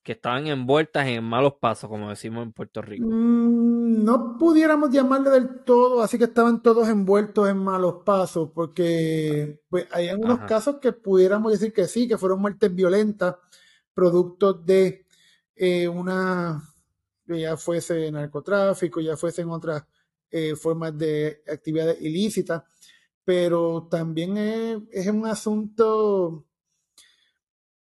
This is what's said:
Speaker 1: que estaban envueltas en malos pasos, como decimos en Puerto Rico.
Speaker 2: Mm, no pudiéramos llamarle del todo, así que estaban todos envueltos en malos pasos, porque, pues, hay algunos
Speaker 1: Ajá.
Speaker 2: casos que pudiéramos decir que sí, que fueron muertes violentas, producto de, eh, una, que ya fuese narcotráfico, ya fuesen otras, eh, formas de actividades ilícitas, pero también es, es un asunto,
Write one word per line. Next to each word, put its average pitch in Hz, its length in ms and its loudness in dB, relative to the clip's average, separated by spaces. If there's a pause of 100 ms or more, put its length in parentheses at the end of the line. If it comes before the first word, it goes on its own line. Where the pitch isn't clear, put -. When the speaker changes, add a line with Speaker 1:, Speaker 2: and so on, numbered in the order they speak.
Speaker 1:
que 123 80 -10
estaban 127 340 -6
envueltas 143 600 0
en 117 160 -4
malos 127 300 0
pasos, 110 360 -4
como 107 180 -8
decimos 113 360 -10
en 113 80 -14
Puerto - 300 -12
Rico. 226 260 -6
Speaker 2:
Mm, 233 960 2
no 240 340 0
pudiéramos 311 520 4
llamarle 269 400 2
del 262 340 2
todo, 247 380 4
así 220 160 -2
que 233 60 4
estaban 233 380 2
todos 226 260 4
envueltos 208 600 2
en 196 80 0
malos 185 480 -2
pasos, 180 500 0
porque, 160 1120 -2
pues, 180 220 -4
hay 175 180 -2
algunos 226 300 0
Speaker 1:
Ajá. 208 80 -10
Speaker 2:
casos 220 340 -2
que 240 120 0
pudiéramos 196 580 2
decir 214 220 0
que 180 160 0
sí, 240 180 -2
que 220 100 -2
fueron 190 240 0
muertes 202 320 0
violentas, 185 640 0 (580)
producto 180 640 2
de, 185 500 2 (520)
eh, 180 320 0
una, 180 720 -4 (640)
que 170 140 -6
ya 160 160 -4
fuese 165 560 -4
narcotráfico, 170 880 -2
ya 156 160 -4
fuesen 170 340 -6
otras, 160 340 -6 (460)
eh, 156 240 -4
formas 160 420 -4
de 151 520 -4
actividades 160 520 -4
ilícitas, 175 600 -4 (640)
pero 170 640 0
también 165 480 -4
es, 226 420 -4 (120)
es 190 160 -6
un 214 200 -2
asunto, 214 1160 -2 (1400)